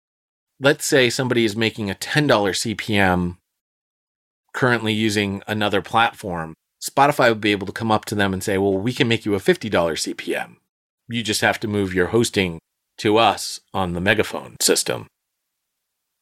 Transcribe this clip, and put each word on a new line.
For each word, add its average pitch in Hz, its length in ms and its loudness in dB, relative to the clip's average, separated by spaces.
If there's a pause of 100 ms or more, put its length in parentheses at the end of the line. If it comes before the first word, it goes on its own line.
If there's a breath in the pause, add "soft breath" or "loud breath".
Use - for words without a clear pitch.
(600)
Let's 147 240 2
say 131 240 4
somebody 120 360 0
is 104 100 0
making 110 340 -2
a 92 60 -4
ten - 320 -2
dollar 104 260 2
C 107 220 -4
P 104 220 -4
M 90 420 2 (1160)
currently 113 380 0
using 104 540 0
another 104 340 -2
platform. 87 720 -2 (280)
Spotify 139 460 2
would 110 120 2
be 107 120 2
able 95 140 -2
to 98 60 -8
come 113 200 -2
up 107 140 0
to 104 100 -6
them 98 160 0
and 92 100 -6
say, 98 160 -2
"Well, 98 180 2
we 110 160 -4
can 127 140 -2
make 117 180 -2
you 101 100 0
a 95 60 -2
fifty - 280 0
dollar 87 260 0
C - 200 -6
P - 200 -6
M. - 240 -10 (500)
You 117 140 -4
just 104 200 -2
have 107 180 2
to 110 80 -4
move 101 260 -2
your 87 140 2
hosting 98 500 0 (400)
to 107 200 2
us - 420 2 (120)
on 92 200 -4
the 87 80 -4
Megaphone 92 600 -2
system." - 460 0 (1160)